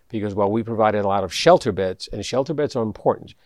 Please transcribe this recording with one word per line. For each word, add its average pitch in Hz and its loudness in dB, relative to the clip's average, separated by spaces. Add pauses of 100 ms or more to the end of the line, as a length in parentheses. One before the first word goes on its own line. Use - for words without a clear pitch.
because 104 -4
while 101 2
we 113 0
provided 107 0
a - 0
lot 98 0
of 92 -6
shelter 165 4
beds, 92 -4
and 104 -6
shelter 135 -2
beds 143 -2
are 120 -2
important - -2 (120)